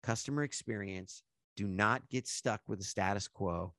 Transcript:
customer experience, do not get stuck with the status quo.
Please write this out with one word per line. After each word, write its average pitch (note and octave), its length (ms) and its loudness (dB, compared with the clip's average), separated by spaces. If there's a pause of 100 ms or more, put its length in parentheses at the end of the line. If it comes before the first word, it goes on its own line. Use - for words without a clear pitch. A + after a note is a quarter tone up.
customer C#3 400 0
experience, G2 800 -6 (340)
do G2+ 120 0
not G#2+ 400 4
get B2 180 -2
stuck - 400 -2
with G2 140 -4
the G2 40 -4
status G2+ 440 0
quo. F2+ 500 -2